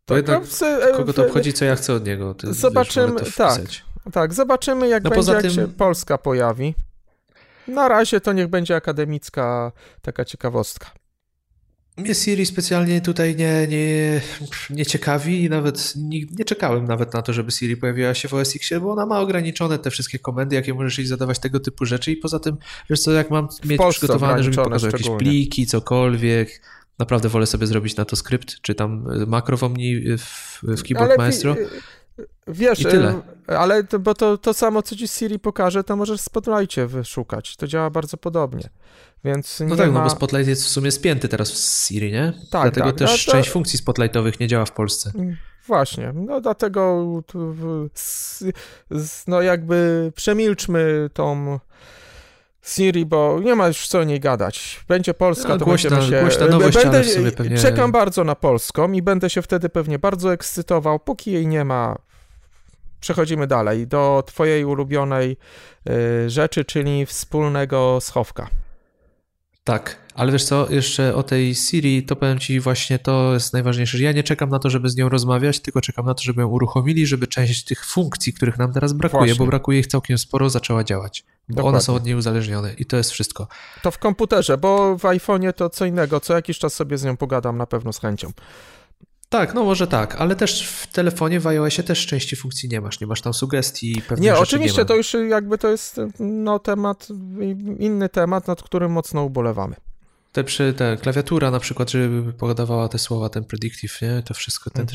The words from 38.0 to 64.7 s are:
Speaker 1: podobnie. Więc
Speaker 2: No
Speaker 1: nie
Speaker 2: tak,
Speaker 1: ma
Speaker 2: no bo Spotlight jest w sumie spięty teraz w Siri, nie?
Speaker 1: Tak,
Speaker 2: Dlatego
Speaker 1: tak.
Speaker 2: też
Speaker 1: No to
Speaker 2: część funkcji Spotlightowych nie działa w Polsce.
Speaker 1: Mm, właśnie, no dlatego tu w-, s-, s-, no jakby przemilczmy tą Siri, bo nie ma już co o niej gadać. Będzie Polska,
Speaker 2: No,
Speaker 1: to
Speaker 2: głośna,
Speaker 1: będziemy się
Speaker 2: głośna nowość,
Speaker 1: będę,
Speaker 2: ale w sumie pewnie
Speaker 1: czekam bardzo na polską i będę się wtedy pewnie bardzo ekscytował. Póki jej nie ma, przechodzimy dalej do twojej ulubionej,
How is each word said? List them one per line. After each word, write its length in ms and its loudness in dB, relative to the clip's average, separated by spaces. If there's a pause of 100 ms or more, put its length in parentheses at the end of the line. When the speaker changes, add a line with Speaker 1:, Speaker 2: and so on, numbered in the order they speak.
Speaker 1:
podobnie. 520 -4 (560)
Więc 360 -4
Speaker 2:
No 60 -2
Speaker 1:
nie 100 0
Speaker 2:
tak, 160 4
Speaker 1:
ma 60 4
Speaker 2:
no 60 2
bo 60 2
Spotlight 380 0
jest 160 0
w 40 -2
sumie 220 0
spięty 380 0
teraz 220 -2
w 360 -2
Siri, 260 -4
nie? 200 0 (180)
Speaker 1:
Tak, 120 0
Speaker 2:
Dlatego 240 2
Speaker 1:
tak. 100 0
Speaker 2:
też 300 2
Speaker 1:
No 60 4
to 60 8
Speaker 2:
część 120 2
funkcji 280 -2
Spotlightowych 600 0
nie 80 -2
działa 160 2
w 80 -6
Polsce. 420 -4
Speaker 1:
Mm, 220 -6 (300)
właśnie, 480 0
no 260 -4
dlatego 640 0 (220)
tu 260 -8
w-, 420 -6
s-, 500 -10 (460)
s-, 360 -8
no 160 2
jakby 720 2
przemilczmy 960 0
tą 480 -2 (1000)
Siri, 440 2
bo 360 2
nie 120 4
ma 140 4
już 200 -4
co 100 2
o 60 2
niej 160 0
gadać. 680 -2
Będzie 260 2
Polska, 340 0
Speaker 2:
No, 100 2
Speaker 1:
to 60 2
Speaker 2:
głośna, 260 4
Speaker 1:
będziemy 260 4
się 40 4
Speaker 2:
głośna 260 4
nowość, 300 8
Speaker 1:
będę, 220 8
Speaker 2:
ale 80 4
w 40 2
sumie 220 2
pewnie 260 0
Speaker 1:
czekam 340 4
bardzo 320 4
na 100 0
polską 580 2
i 100 0
będę 280 2
się 120 -2
wtedy 260 0
pewnie 300 -2
bardzo 340 0
ekscytował. 640 -2
Póki 340 -6
jej 140 0
nie 180 0
ma, 340 -2 (1000)
przechodzimy 460 0
dalej 400 2
do 400 2
twojej 380 0
ulubionej, 720 -2 (880)